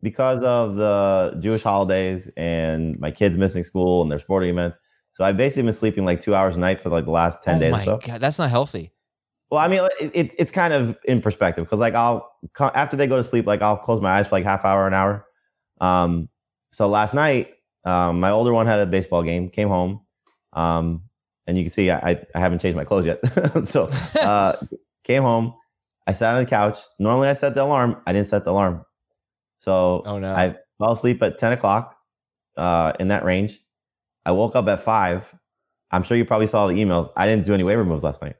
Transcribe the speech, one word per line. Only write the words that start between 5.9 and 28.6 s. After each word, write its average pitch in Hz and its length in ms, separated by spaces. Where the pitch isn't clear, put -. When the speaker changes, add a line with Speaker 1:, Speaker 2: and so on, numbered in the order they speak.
Speaker 1:
like, 87 160
two 107 120
hours 95 220
a 87 40
night 92 220
for, - 60
like, 82 160
the 80 80
last 85 320
ten 87 140
Speaker 2:
Oh - 20
Speaker 1:
days 80 140
Speaker 2:
my 107 80
Speaker 1:
or 98 40
so. 104 120
Speaker 2:
God, 117 240
that's 147 180
not 156 100
healthy. 120 440
Speaker 1:
Well, 147 80
I 160 80
mean, 185 180
it, 151 140
it, 165 240
it's 165 140
kind 175 220
of 120 300
in 127 180
perspective 87 480
'cause, 107 100
like, 113 160
I'll 117 360
co-, 139 200
after 143 220
they 139 120
go 131 100
to 123 80
sleep, 117 200
like, 101 160
I'll 104 140
close 113 260
my 95 180
eyes 101 100
for, - 60
like, 92 100
half 98 180
hour, 98 240
an 98 60
hour. 98 320
Um, 87 480
so 104 160
last 104 260
night, 143 360
um, 87 380
my 95 100
older 117 220
one 113 140
had 110 120
a 101 60
baseball 90 380
game, 87 260
came 104 180
home, 92 320
um, 82 480
and 87 120
you 90 80
can - 80
see 92 180
I, 85 200
I, - 140
I 85 40
haven't 87 200
changed 85 180
my 73 80
clothes 95 200
yet. 82 140
<laughs> 160 220
So, 120 240
Speaker 2:
<laughs> - 180
Speaker 1:
uh, 101 340
came 135 200
home, 117 300
I 98 60
sat 113 240
on 127 80
the - 40
couch. 107 280
Normally 123 280
I 139 60
set 139 200
the 135 100
alarm. 131 340
I 90 60
didn't 101 140
set 101 180
the 85 60
alarm. 92 340